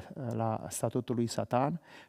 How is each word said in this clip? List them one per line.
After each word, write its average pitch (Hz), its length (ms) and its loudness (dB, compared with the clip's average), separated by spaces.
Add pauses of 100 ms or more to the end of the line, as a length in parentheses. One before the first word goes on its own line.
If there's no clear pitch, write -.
(320)
la 110 360 0
statutul 123 460 0
lui 117 120 4
Satan, 127 540 2 (280)